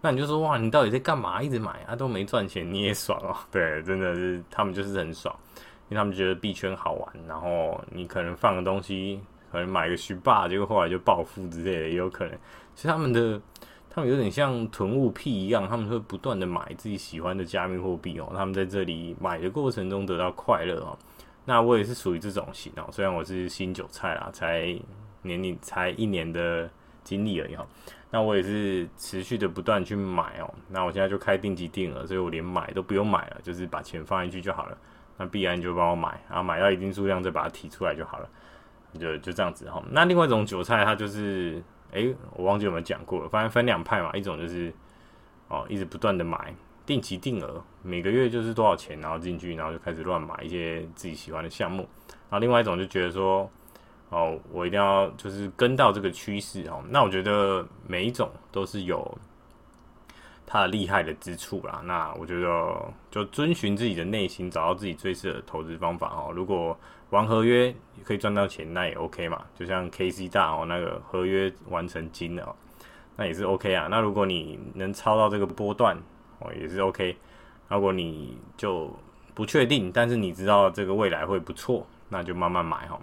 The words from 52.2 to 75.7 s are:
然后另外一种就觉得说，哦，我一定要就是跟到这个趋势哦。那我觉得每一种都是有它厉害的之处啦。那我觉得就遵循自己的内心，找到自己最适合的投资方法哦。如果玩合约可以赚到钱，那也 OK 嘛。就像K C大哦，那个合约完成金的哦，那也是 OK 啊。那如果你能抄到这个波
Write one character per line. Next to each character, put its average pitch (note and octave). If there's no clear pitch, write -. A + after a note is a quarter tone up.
然 -
后 G2+
另 A#2
外 A#2+
一 -
种 F#2
就 F#2+
觉 F#2+
得 F2+
说， F#2+
哦， E2
我 F2
一 -
定 G2+
要 G2
就 -
是 G2
跟 B2+
到 C3
这 G2+
个 F#2+
趋 G2+
势 F2+
哦。 D#2+
那 C#3
我 G2+
觉 F#2+
得 G2
每 F#2
一 A#2+
种 A#2+
都 G2
是 G2
有 -
它 G2
厉 G2
害 G2
的 D#2+
之 E2+
处 -
啦。 -
那 E2
我 E2
觉 F2
得 E2+
就 G#2
遵 D3+
循 G2+
自 A2
己 G#2
的 E2+
内 G2+
心， F2+
找 E2
到 F2+
自 G2+
己 F2
最 F#2
适 F2+
合 -
的 -
投 D#2+
资 E2
方 E2+
法 E2
哦。 D2
如 F2+
果 E2+
玩 G#2
合 A2+
约 B2
可 A2
以 G2+
赚 G#2
到 G2+
钱， D#2+
那 F2+
也 -
OK E2
嘛。 E2
就 F2
像 F2+
K F#2
C F#2
大 E2+
哦， D#2+
那 E2+
个 E2
合 F#2
约 F#2+
完 F2
成 D#2+
金 F2
的 F2
哦， -
那 G#2
也 E2
是 F#2+
OK F#2+
啊。 D#2+
那 G#2+
如 G#2
果 G2+
你 D#2+
能 F#2+
抄 A2
到 G#2+
这 G#2
个 G2
波 G#2